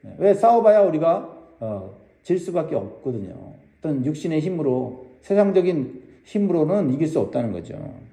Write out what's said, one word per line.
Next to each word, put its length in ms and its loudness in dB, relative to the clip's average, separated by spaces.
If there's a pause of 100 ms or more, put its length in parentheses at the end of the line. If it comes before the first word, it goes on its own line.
(180)
왜? 160 4
싸워봐야 460 6
우리가, 560 0 (240)
어, 340 -8 (280)
질 160 0
수밖에 360 -4
없거든요. 800 -8 (240)
어떤 260 -4
육신의 360 -2
힘으로, 680 -4 (160)
세상적인 800 2 (220)
힘으로는 720 0
이길 120 0
수 140 -2
없다는 320 -4
거죠. 420 -12 (180)